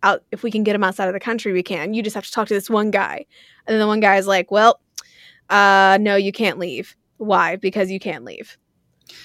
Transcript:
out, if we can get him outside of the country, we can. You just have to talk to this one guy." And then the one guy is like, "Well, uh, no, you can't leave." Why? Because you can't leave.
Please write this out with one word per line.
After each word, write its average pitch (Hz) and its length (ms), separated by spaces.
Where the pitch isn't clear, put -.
out, 196 280
if - 120
we 240 80
can 214 120
get 208 120
him 208 100
outside 190 220
of 185 80
the 190 60
country, 226 340
we 180 80
can. 180 320
You 226 80
just 208 120
have 202 100
to - 80
talk 214 160
to 214 60
this 202 140
one 214 220
guy." 190 340
And 220 80
then 220 40
the 214 80
one 214 140
guy 202 160
is 196 100
like, 190 240
"Well, 214 300
uh, 196 520
no, 208 160
you 196 160
can't 214 260
leave." 175 380
Why? 185 380
Because 190 340
you 190 100
can't 151 240
leave. - 340